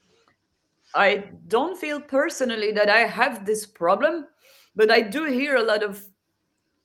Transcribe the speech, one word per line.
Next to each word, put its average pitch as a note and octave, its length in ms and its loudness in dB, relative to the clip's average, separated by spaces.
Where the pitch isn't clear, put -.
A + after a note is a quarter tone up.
I G3 300 2
don't C#4 320 -2
feel D4 220 -6
personally B3+ 720 -2
that G#3 180 2
I A3 160 4
have G#3 400 -2
this G#3+ 180 -2
problem, C4 600 0
but A3 160 4
I A#3 120 6
do A3+ 220 -4
hear C#4 320 -2
a A#3 60 2
lot G#3+ 220 0
of G3 200 -8